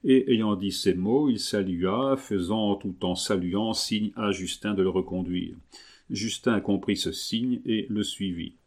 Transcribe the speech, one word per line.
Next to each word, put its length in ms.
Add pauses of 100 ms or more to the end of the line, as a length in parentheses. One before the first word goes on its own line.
Et 300
ayant 200
dit 160
ces 220
mots, 380
il 80
salua, 800
faisant 560
tout 320
en 80
saluant 580
signe 440
à 160
Justin 420
de 80
le 80
reconduire. 640 (560)
Justin 500
comprit 380
ce 120
signe 540
et 240
le 140
suivit. 500 (140)